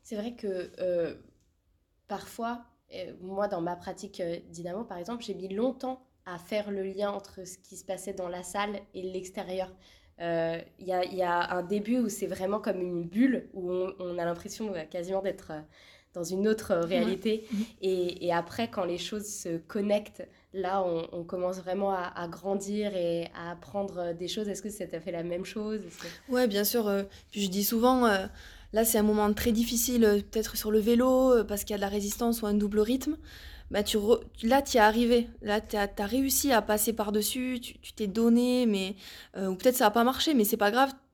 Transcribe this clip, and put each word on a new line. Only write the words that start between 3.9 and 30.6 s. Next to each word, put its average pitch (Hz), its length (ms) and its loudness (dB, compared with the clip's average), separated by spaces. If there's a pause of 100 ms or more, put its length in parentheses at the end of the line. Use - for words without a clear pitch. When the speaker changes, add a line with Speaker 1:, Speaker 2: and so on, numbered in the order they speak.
Speaker 1:
euh, 170 160 -2 (120)
Dynamo, 175 360 -8
par 185 120 -12
exemple, 226 280 -8
j'ai 202 80 -6
mis 185 160 -8
longtemps 254 560 -4 (200)
à 180 120 -12
faire 208 320 -4
le 196 140 -4
lien 196 280 -2
entre 202 340 -10
ce - 120 -16
qui - 180 -20
se - 80 -16
passait 190 300 -8
dans 185 140 -6
la 180 160 -8
salle 202 380 -4 (120)
et 190 80 -10
l'extérieur. 185 720 -6 (500)
Euh, 165 380 -2 (200)
y 185 120 -6
a, 180 140 2
y 185 180 -2
a 175 320 2
un 180 80 0
début 208 360 0
où 220 100 0
c'est 196 180 -4
vraiment 190 320 -2
comme 190 220 -2
une 175 220 -4
bulle, 214 500 2
où 180 180 -6
on, 185 280 -2
on 175 180 -6
a 175 80 -2
l'impression, 190 500 -6
euh, 160 80 -6
quasiment 185 380 -4
d'être, 190 300 -6
euh, 156 100 -10 (520)
dans 175 100 -6
une 185 240 0
autre, 220 240 0
euh, 170 100 4
Speaker 2:
Ouais. 170 180 0
Speaker 1:
réalité. 214 520 0
Speaker 2:
Mhm. 214 120 -2 (180)
Speaker 1:
Et, 180 460 0
et 170 60 2
après, 175 360 -2
quand 196 140 -2
les 175 160 -2
choses 208 280 -6
se 170 300 -6
connectent, 208 680 -2 (260)
là, 190 300 0
on, 170 300 -2
on 170 100 -6
commence 180 340 -4
vraiment 190 340 -2
à, 180 240 -2
à 175 120 -6
grandir 196 680 -4
et 170 380 -2
à 170 180 -10
apprendre, 180 460 -8
euh, 175 160 -4
des 175 140 -8
choses. 214 220 -4
Est-ce 190 120 -6
que 214 80 -8
ça 185 160 -8
t'a 165 140 -8
fait 175 120 -8
la 170 120 -4
même 175 220 -4
chose ? 214 340 -6
Est-ce 175 180 -14
que - 340 -12
Speaker 2:
Ouais, 247 160 4
bien 202 180 2
sûr. 226 220 2
Euh, 202 160 0 (280)
puis 202 100 -4
je 196 80 -2
dis 196 140 0
souvent, 240 420 4
euh, 196 220 4 (460)
là, 226 120 4
c'est 226 140 4
un 208 40 6
moment 214 300 4
très 233 200 2
difficile, 233 520 4
euh, 208 120 6
peut-être 220 400 -4
sur 214 120 -4